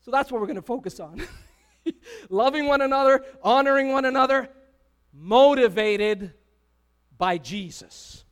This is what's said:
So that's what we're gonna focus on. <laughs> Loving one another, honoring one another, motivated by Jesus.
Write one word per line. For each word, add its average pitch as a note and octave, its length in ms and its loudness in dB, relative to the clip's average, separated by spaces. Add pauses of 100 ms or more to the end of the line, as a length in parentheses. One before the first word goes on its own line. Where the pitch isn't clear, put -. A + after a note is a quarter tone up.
So A#3+ 100 -10
that's C4+ 180 -2
what A#3+ 100 -4
we're G3+ 60 -2
gonna F#3+ 160 -4
focus A#3 380 -8
on. E3+ 200 -16 (600)
<laughs> A4+ 500 -12
Loving C4+ 380 0
one C#4 120 2
another, C4+ 440 2 (180)
honoring C4+ 480 2
one C4+ 140 0
another, C4 440 0 (640)
motivated G#3 1200 2 (880)
by F3+ 200 -2
Jesus. D#3 920 -14